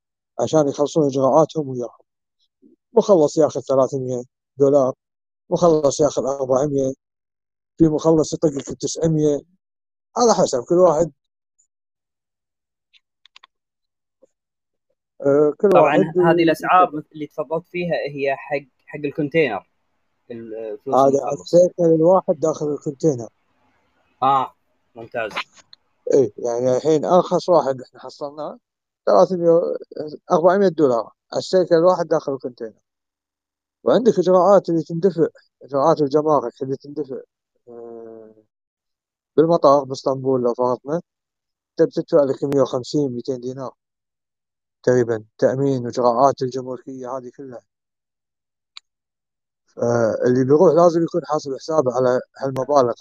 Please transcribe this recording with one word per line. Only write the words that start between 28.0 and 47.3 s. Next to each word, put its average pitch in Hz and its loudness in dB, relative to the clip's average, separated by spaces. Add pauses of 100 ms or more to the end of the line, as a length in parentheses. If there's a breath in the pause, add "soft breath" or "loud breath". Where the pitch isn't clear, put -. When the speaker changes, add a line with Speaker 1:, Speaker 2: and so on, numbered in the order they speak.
Speaker 1:
حصلناه 151 -14 (480)
ثلاثمية، 175 4 (720)
أربعمية 180 4
دولار 135 0 (240)
السيكل 175 0
الواحد 170 2
داخل 147 -2
الكونتينر. 123 -12 (1040)
وعندك 190 2
إجراءات 180 4
اللي 165 0
تندفع، 165 -2 (360 soft breath)
إجراءات 139 0
الجمارك 143 -2
اللي 135 -6
تندفع، 143 -12 (480)
آه، 117 -20 (1040)
بالمطار 147 4
باسطنبول 131 -4
لو 120 0
فرضنا، 127 -4 (800)
أنت 160 4
بتدفع 160 0
لك 135 -4
مية 139 0
وخمسين، 131 -4
ميتين 123 -8
دينار 127 -12 (1080)
تقريبًا، 117 0 (140)
تأمين 131 -2
وإجراءات 120 0
الجمركية 127 -10
هذه 123 -14